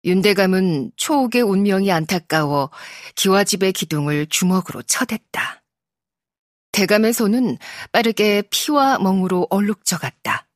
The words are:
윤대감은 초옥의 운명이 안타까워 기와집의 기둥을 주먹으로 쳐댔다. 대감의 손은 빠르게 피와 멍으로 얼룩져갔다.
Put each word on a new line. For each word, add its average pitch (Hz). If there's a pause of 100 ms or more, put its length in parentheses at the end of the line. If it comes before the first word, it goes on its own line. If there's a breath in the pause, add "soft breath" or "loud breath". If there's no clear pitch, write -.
윤대감은 185
초옥의 247
운명이 196
안타까워 156 (440 loud breath)
기와집의 190
기둥을 147
주먹으로 180
쳐댔다. - (1080)
대감의 214
손은 226 (340 loud breath)
빠르게 208
피와 269
멍으로 185
얼룩져갔다. -